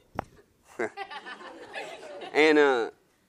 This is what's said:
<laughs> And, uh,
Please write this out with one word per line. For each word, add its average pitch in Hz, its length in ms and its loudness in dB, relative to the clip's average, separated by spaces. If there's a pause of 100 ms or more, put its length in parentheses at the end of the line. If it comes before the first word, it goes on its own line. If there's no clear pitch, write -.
(800)
<laughs> - 120 -4 (1400)
And, 151 260 4
uh, 131 320 4 (380)